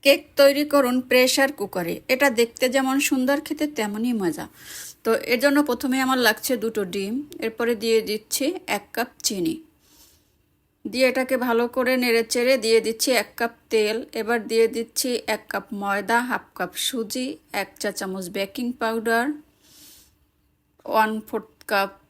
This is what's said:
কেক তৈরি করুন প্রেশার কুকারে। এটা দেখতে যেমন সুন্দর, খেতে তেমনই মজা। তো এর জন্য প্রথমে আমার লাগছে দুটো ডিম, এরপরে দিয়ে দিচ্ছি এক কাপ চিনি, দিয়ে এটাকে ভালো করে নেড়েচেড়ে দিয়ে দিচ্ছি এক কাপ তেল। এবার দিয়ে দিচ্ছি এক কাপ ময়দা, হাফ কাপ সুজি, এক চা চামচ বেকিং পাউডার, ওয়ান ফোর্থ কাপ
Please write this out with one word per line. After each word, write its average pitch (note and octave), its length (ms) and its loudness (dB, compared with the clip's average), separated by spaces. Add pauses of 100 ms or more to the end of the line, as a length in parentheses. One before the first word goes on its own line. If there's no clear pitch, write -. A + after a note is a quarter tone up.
কেক C#4 160 8 (200)
তৈরি C#4 320 6
করুন B3+ 240 4 (140)
প্রেশার C4 480 4
কুকারে। F3+ 360 -4 (200)
এটা C#4 140 4 (120)
দেখতে A#3 240 0 (100)
যেমন C4 220 2 (120)
সুন্দর, C4+ 280 2 (100)
খেতে D4+ 200 -4 (100)
তেমনই A3 440 -2
মজা। E3 260 -2 (580)
তো A3+ 60 0 (220)
এর B3 120 0
জন্য C#4+ 140 4 (100)
প্রথমে B3 360 -2
আমার C4 220 0
লাগছে A3 260 0 (120)
দুটো A3 180 -2 (120)
ডিম, G3+ 200 -4 (300)
এরপরে A#3 280 -2 (100)
দিয়ে A3+ 160 4 (100)
দিচ্ছি G#3+ 360 -4 (320)
এক G3+ 80 -6 (100)
কাপ A#3+ 160 -4 (160)
চিনি, F3+ 280 -2 (1300)
দিয়ে A#3+ 260 0
এটাকে B3+ 260 0 (100)
ভালো A#3 180 2 (120)
করে B3+ 160 0 (100)
নেড়েচেড়ে A#3+ 520 2 (100)
দিয়ে A3+ 220 4
দিচ্ছি A3+ 240 -2 (120)
এক - 160 -10
কাপ A#3 140 -2 (200)
তেল। G#3+ 240 2 (240)
এবার A3+ 180 0 (120)
দিয়ে A3+ 240 4
দিচ্ছি A#3 360 -4 (240)
এক G#3 80 -10 (100)
কাপ G3 140 -6 (140)
ময়দা, G3+ 380 0 (100)
হাফ - 180 -4 (120)
কাপ F3+ 140 -4 (140)
সুজি, B3 400 -4 (360)
এক F#3+ 80 -8 (100)
চা G#3 180 -4
চামচ F#3+ 280 -8 (100)
বেকিং G3 300 -6 (140)
পাউডার, A3+ 440 0 (1700)
ওয়ান A3 180 2 (180)
ফোর্থ - 240 -8 (180)
কাপ G3 200 0 (200)